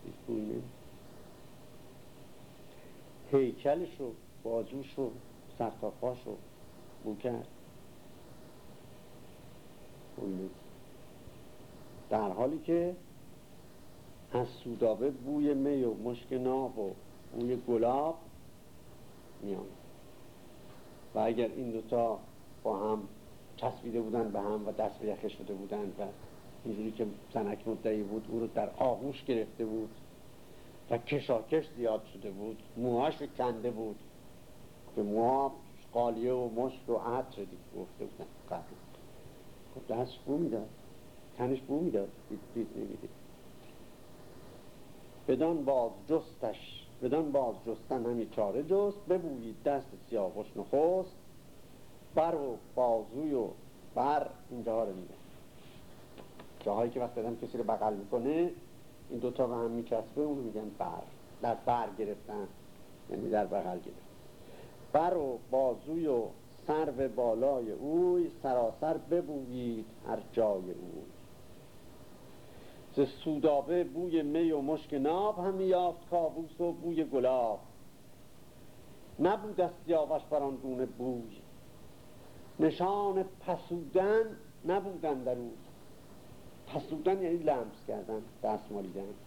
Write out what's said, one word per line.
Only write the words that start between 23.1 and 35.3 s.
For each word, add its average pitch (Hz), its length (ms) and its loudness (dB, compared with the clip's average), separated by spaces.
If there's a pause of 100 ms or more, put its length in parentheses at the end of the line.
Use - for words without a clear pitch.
چسبیده 117 440 -2
بودن 110 300 2
به 101 100 0
هم 104 280 0
و 104 40 -2
دست 107 260 0
به - 80 -4
یخش 104 320 -2
شده 98 160 -6
بودن 101 440 -2
و 101 80 -2 (580)
اینجوری 110 280 -2
که 113 140 0 (280)
زنک 104 340 0
مدعی 107 340 2
بود 107 260 -2
او 117 120 0
رو 113 60 0
در 107 240 0
آغوش 127 540 0
گرفته 113 400 0
بود 110 260 -2 (1000)
و 117 80 4
کشاکش 139 800 2
زیاد 110 280 2
شده 101 260 -8
بود، 104 320 -6 (140)
موهاش 123 440 4
رو 143 60 -4
کنده 120 440 0
بود 107 260 -4 (1000)
که 107 60 4
موها 131 500 6 (400)